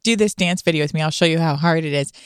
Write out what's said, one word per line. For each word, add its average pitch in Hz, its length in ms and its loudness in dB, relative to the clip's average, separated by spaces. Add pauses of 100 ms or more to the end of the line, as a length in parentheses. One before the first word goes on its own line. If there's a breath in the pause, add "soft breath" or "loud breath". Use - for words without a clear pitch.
do 226 140 2
this 208 160 2
dance 180 300 -2
video 156 220 0
with 147 100 -6
me. 156 80 -2
I'll 156 80 0
show - 160 0
you 165 120 2
how 160 180 0
hard 160 280 0
it 147 80 -4
is." 143 200 -2 (140 loud breath)